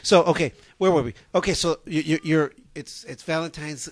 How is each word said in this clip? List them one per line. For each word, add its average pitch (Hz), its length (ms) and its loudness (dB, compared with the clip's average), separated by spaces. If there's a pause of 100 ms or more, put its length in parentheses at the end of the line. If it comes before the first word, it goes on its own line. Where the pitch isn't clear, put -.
So, 170 200 6
okay, 165 280 0 (260)
where 190 140 4
were 151 120 4
we? 117 100 -6 (200)
Okay, 180 200 0
so 165 320 -2
you, 156 160 -2
you, 156 220 0
you're, 156 300 0 (220)
it's, - 300 -16
it's 139 180 -16
Valentine's 151 680 -8